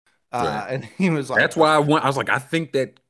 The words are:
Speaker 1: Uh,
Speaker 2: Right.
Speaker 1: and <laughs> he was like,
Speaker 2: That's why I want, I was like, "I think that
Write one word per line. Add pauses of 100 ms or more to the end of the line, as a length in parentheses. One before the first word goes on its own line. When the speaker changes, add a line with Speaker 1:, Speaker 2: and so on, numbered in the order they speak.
(300)
Speaker 1:
Uh,
Speaker 2:
Right.
Speaker 1:
and
<laughs>
he
was
like,
Speaker 2:
That's
why
I
want,
I
was
like,
"I
think
that (120)